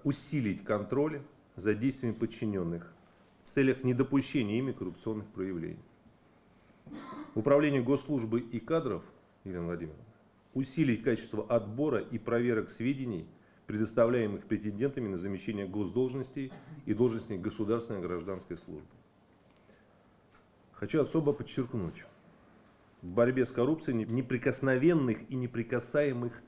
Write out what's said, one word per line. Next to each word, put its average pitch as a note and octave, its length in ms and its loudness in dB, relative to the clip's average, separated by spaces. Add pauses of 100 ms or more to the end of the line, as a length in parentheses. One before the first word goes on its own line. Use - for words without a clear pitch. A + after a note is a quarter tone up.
усилить C3+ 600 0
контроль C3 580 0 (340)
за G#2+ 160 2
действиями A#2+ 400 0
подчинённых G2 800 -2 (540)
в - 80 -10
целях C3 300 4
недопущения B2+ 760 2
ими C3 140 -2
коррупционных G#2+ 560 -6
проявлений. E2 540 -6 (1500)
Управление C#3 460 4
госслужбы A#2+ 600 0
и A#2 200 -6
кадров, C3+ 420 -2 (420)
Елена F2 200 -6
Владимировна, E2 400 -6 (480)
усилить C3 500 2
качество A2 460 0
отбора A2+ 520 2
и - 180 -6
проверок A#2 520 2
сведений, A#2+ 560 -4 (400)
предоставляемых G#2+ 800 2
претендентами A2 640 -2
на F#2+ 80 -2
замещение G2 500 -4
госдолжностей B2+ 840 -2 (320)
и G#2+ 80 0
должностей A2 460 2
государственной G#2+ 640 -2
и - 20 -6
гражданской F2 560 -6
службы. D2+ 280 -14 (1900)
Хочу B2 280 0
особо C#3+ 320 2
подчеркнуть, A#2+ 720 -4 (960)
в F2+ 60 -12
борьбе A#2+ 400 4
с - 40 -6
коррупцией C3 460 0
не-, A2 80 0
неприкосновенных B2+ 1300 2
и C3 40 -6
неприкасаемых B2 1120 -2